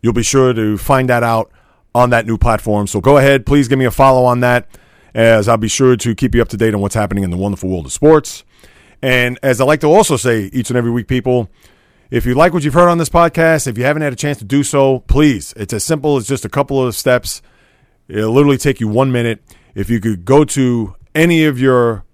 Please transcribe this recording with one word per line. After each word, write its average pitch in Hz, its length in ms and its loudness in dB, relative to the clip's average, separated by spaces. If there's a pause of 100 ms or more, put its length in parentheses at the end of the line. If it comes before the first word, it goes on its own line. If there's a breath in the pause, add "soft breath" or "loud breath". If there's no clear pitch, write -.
you'll 113 100 0
be 120 100 -2
sure 131 300 2
to 107 260 -2
find 131 300 0
that 120 140 0
out 113 280 -2 (440)
on 123 160 2
that 117 160 0
new 113 120 -4
platform. 107 480 0
So 101 140 -4
go 139 180 4
ahead, 135 260 2
please 139 240 2
give 135 100 0
me 131 60 0
a 120 60 0
follow 131 340 4
on 123 160 0
that, 123 280 0 (460 soft breath)
as 113 340 4
I'll 117 80 2
be 110 120 -4
sure 127 280 2
to 117 180 -4
keep 117 200 -2
you 117 80 2
up 110 60 -2
to 113 80 -10
date 110 180 0
on 101 60 -2
what's 101 140 -4
happening 101 300 -2
in 90 60 -4
the 87 60 -6
wonderful 95 320 -6
world 87 180 -6
of - 60 -14
sports. - 520 2 (580 soft breath)
And 123 400 0
as 131 180 0
I 135 40 2
like 147 160 2
to 147 80 0
also 165 280 4
say 113 360 -2
each 123 180 -4
and 123 60 -2
every 120 140 -2
week, 117 180 -6
people, 123 420 -2 (600 soft breath)
if - 160 -2
you 123 80 0
like 160 180 2
what 165 120 -4
you've 143 100 -2
heard 175 140 4
on 170 100 0
this 160 100 -4
podcast, 165 580 0
if 117 100 -8
you 120 80 -6
haven't 147 180 -2
had 143 100 -4
a 120 40 -12
chance 147 220 -6
to 110 60 -16
do 135 180 0
so, 135 380 0
please, 139 560 0
it's 104 160 -10
as 107 120 -6
simple 147 320 -2
as 117 100 -4
just 135 180 -6
a - 40 -8
couple 135 360 -2
of 120 100 -4
steps. - 480 -2 (680)
It'll 110 240 -4
literally 139 260 2
take - 220 -2
you 113 80 -4
one 127 240 0
minute. 117 300 -4 (320 soft breath)
If 98 160 -6
you 117 100 -2
could 95 240 -6
go 139 200 4
to 120 500 -2 (200)
any 160 300 2
of 143 140 -2
your 123 560 2